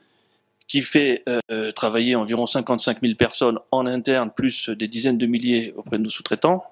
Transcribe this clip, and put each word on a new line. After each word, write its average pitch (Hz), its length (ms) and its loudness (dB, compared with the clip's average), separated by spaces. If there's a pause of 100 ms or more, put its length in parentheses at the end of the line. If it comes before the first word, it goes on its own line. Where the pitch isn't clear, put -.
(680)
qui 139 160 0
fait, 139 460 2
euh, 113 420 -2
travailler 117 460 2
environ 113 300 0
cinquante-cinq 120 540 0
mille 117 160 2
personnes 117 440 2 (100)
en 131 160 2
interne, 123 480 0
plus - 360 -2
des 110 180 -4
dizaines 117 300 0
de 120 80 0
milliers 117 500 0
auprès - 220 -4
de 110 40 0
nos 110 80 -2
sous-traitants. - 600 0